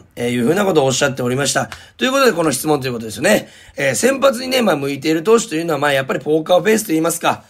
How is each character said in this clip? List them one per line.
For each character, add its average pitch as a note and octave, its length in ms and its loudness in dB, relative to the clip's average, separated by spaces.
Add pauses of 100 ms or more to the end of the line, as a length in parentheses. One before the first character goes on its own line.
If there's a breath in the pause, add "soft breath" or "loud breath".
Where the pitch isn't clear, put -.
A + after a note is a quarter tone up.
(140)
え A#2+ 140 -4
ー、 - 20 0
い B2 80 0
う A#2+ 60 2
ふ B2 60 4
う E3 40 2
な G3+ 100 2
こ F#3+ 100 2
と D3+ 80 0
を - 20 2
お C3+ 60 2
っ - 20 0
し B2+ 120 0
ゃ C#3+ 40 2
っ C3 60 -4
て C3 80 -6
お B2 60 -2
り B2 60 -2
ま C#3 100 -2
し C3 80 -2
た。 C3 160 -2 (280 loud breath)
と - 80 -2
い B3 40 0
う C4 40 0
こ C#4 60 2
と C4+ 80 4
で、 A3+ 60 4
こ E3 120 -2
の D3+ 80 2
質 C3+ 160 -4
問 D3 120 2
と C3 60 -8
い C3 40 -4
う - 20 -4
こ A#2 80 -8
と A#2 60 -10
で A2 40 -10
す G#2 60 -12
よ A#2+ 60 -8
ね。 F#3+ 260 2 (280 loud breath)
え C#3 160 0
ー、 - 40 -4
先 C4 240 0
発 B3+ 200 2
に C4 60 -8
ね、 B3+ 160 0
ま G3 120 2
あ、 - 20 2
向 C#3 160 -4
い C#3 80 -8
て D3+ 100 0
い D#3+ 40 2
る E3 100 -2
投 A3 160 4
手 - 80 -6
と D#3 80 -6
い D#3+ 60 -2
う - 20 -6
の E3+ 80 -2
は、 C#3 80 -2
ま D3 80 2
あ、 C#3+ 40 2
や C3+ 120 0
っ - 20 -8
ぱ G#3 80 -4
り D#3+ 60 -6
ポ D#3 180 0
ー D#3 60 -4
カ F3+ 140 4
ー D#3+ 40 2
フ F#3 60 0
ェ A3 60 4
イ A3 40 2
ス G#3+ 40 -4
と - 80 -10
言 D#3+ 80 2
い - 20 0
ま E3 100 0
す D#3+ 80 -4
か、 C3+ 320 -2